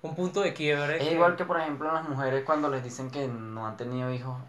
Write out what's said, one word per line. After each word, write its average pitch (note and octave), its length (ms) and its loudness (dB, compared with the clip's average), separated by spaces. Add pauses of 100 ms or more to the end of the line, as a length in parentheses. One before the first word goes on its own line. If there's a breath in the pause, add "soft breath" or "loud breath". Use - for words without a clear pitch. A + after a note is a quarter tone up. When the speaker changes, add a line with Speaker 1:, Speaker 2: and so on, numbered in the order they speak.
Speaker 1:
un, D#3+ 60 -6
un D3+ 60 -6
punto F3+ 260 0
de F3 120 2
quiebre D3 440 2
Speaker 2:
Es D3 100 2
Speaker 1:
que E3 80 4
Speaker 2:
igual F3 220 6
que, F3+ 80 0
por F3 140 2
ejemplo, D3+ 340 -2
las D#3+ 140 0
mujeres C3+ 380 2
cuando D3+ 240 2
les C3 140 -2
dicen B2+ 260 -6
que C#3 180 -2
no A2 380 -6
han A2 120 -6
tenido B2+ 360 -2
hijos B2+ 240 -6 (120)